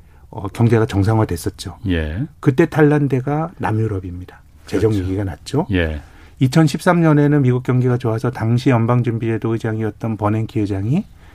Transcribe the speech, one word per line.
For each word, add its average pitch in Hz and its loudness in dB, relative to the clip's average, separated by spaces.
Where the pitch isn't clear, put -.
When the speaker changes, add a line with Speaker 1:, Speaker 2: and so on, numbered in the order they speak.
Speaker 1:
어, - -10
경제가 113 2
정상화됐었죠. 101 -2
Speaker 2:
예. 85 -2
Speaker 1:
그때 147 2
탈난 147 2
데가 143 -4
남유럽입니다. 95 -6
재정 104 0
Speaker 2:
그렇죠. 98 -2
Speaker 1:
위기가 95 -2
났죠. 95 -4
Speaker 2:
예. 82 0
Speaker 1:
이천십삼 160 2
년에는 147 4
미국 123 2
경기가 123 0
좋아서 117 -2
당시 120 0
연방준비제도 113 0
의장이었던 110 -4
버냉키 110 -2
의장이 104 -2